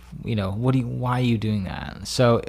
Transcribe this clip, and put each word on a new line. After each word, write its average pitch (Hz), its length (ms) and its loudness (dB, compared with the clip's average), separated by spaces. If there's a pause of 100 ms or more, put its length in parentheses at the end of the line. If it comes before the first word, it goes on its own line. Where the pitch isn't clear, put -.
(260)
you 117 100 -2
know, 98 160 -2
"What 120 220 2
do 131 60 2
you, 120 80 -2
why 123 320 -2
are 127 40 2
you 117 140 4
doing 104 260 -2
that?" - 420 -8
So 120 440 4